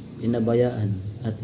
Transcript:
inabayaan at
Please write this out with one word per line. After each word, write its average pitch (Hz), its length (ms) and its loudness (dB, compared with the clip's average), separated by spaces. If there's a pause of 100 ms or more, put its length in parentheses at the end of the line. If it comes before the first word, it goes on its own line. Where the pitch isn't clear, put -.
(240)
inabayaan 117 1040 2
at 110 160 -2